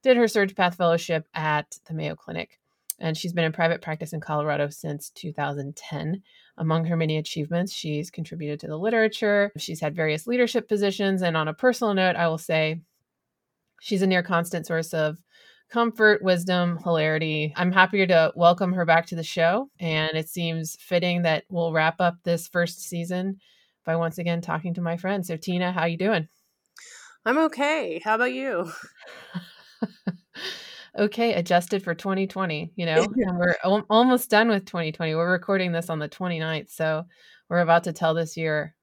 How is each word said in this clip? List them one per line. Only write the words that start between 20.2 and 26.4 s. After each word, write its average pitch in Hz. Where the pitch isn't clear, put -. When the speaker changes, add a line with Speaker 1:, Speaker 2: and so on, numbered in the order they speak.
Speaker 1:
seems 165
fitting 175
that 160
we'll 170
wrap 160
up 175
this 170
first 175
season 185
by 165
once 165
again 170
talking 170
to 180
my 170
friend. 190
So 165
Tina, 180
how 170
you 170
doing? 180